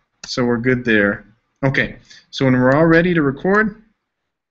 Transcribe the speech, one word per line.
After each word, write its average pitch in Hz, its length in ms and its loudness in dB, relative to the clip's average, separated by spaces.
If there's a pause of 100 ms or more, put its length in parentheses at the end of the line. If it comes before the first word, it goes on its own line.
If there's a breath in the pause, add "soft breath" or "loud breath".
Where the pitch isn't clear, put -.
(260)
so - 180 -6
we're 120 140 -2
good 123 260 -2
there. 104 400 0 (400)
Okay, 135 340 -2 (320 loud breath)
so - 140 -4
when 131 100 2
we're 127 180 2
all 156 140 2
ready 170 280 2
to 165 80 0
record, 190 600 -2 (680)